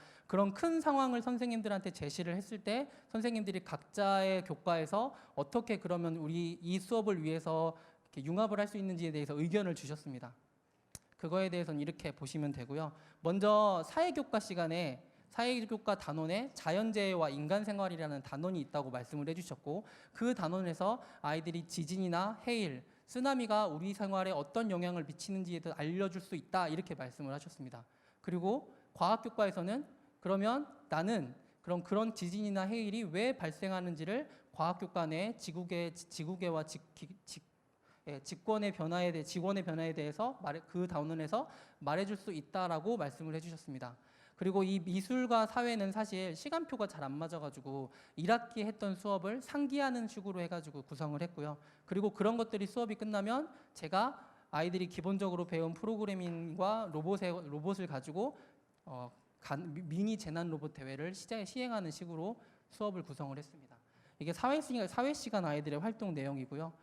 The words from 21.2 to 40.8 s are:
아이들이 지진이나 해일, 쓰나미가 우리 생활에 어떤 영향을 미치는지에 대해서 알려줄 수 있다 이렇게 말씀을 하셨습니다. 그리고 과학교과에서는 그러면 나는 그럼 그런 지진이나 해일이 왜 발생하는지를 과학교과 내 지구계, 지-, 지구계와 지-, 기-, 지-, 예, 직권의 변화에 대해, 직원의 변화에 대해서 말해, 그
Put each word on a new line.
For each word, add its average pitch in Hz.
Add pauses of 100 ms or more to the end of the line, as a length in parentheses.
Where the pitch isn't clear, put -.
아이들이 160
지진이나 185
해일, 190 (220)
쓰나미가 247
우리 170
생활에 196
어떤 202
영향을 175
미치는지에 175
대해서 165
알려줄 175
수 180
있다 175
이렇게 160
말씀을 135
하셨습니다. 131 (380)
그리고 185 (200)
과학교과에서는 208 (360)
그러면 214 (220)
나는 165 (260)
그럼 175
그런 220
지진이나 196
해일이 214
왜 208
발생하는지를 180 (220)
과학교과 175
내 185
지구계, 170
지-, -
지구계와 170
지-, 156 (140)
기-, 156 (120)
지-, - (640)
예, 143
직권의 208
변화에 175
대해, 156
직원의 185
변화에 165
대해서 165
말해, 151
그 180